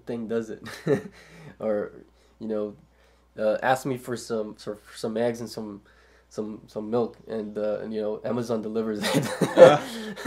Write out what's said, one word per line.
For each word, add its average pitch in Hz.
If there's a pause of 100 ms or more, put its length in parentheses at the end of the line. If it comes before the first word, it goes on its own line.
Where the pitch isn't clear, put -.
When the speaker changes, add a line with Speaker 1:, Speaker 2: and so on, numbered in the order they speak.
Speaker 1:
thing 117
does 113
it. - (240)
<laughs> 143 (500)
Or, 104 (460)
you 110
know, 104 (600)
uh, 107
"Ask 139
me 135
for 123
some, 107
for, 104
for -
some 113
eggs 117
and 113
some, 104 (460)
some, 107
some 107
milk," 113
and, 107
uh, 104
and, 110
you 107
know, 107
Amazon 113
delivers 110
it. 123 (140)
<laughs> -
Speaker 2:
Yeah. 139 (440)